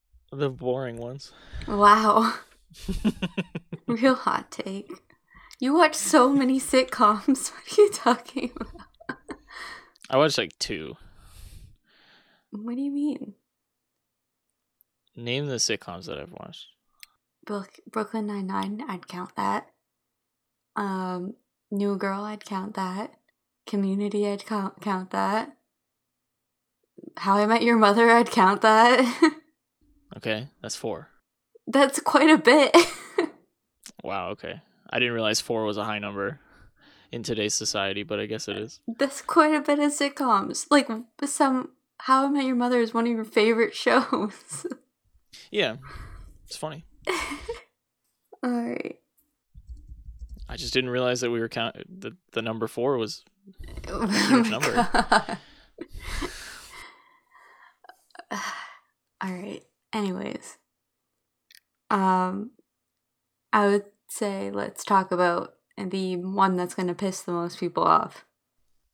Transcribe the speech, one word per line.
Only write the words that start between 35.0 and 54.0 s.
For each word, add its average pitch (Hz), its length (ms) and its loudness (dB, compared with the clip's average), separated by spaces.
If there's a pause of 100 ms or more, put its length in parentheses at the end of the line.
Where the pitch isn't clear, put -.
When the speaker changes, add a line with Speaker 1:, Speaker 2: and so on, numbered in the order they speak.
Speaker 1:
realize 110 260 0
four 113 240 -2
was 104 140 -2
a 104 60 -4
high 107 160 -6
number 101 380 -6 (720)
in 117 100 -8
today's 107 320 -2
society, 101 480 -4
but 104 180 -6
I 107 60 -6
guess 110 220 -8
it 101 100 -6
is. 110 220 -12 (180)
Speaker 2:
That's 277 240 -2
quite 311 320 4
a 302 60 0
bit 294 180 0
of 294 140 2
sitcoms. 254 800 -2
Like, 277 180 6 (360)
some, 262 460 0 (300)
How 269 260 4
I - 20 0
Met 277 160 0
Your 254 120 0
Mother 247 240 2
is 220 120 0
one 233 140 0
of 240 60 0
your 220 120 -4
favorite 220 500 2
<laughs> - 20 -10
shows. - 920 0 (840)
Speaker 1:
Yeah, 156 240 -2 (720)
it's - 100 -16
funny. 156 280 -10 (120)
Speaker 2:
<laughs> - 120 -14 (1300)
All 247 80 -2
right. - 480 -4 (1500)
Speaker 1:
I 117 80 -12
just 120 180 -8
didn't 127 160 0
realize 123 320 0
that 120 80 0
we 117 100 0
were 113 80 -2
count-, 113 280 -6 (120)
the, 180 260 -14 (180)
the 113 100 -4
number 113 260 -4
four 127 300 -2
was 107 260 -6 (320)
Speaker 2:
<laughs> - 320 -14
Oh - 140 -6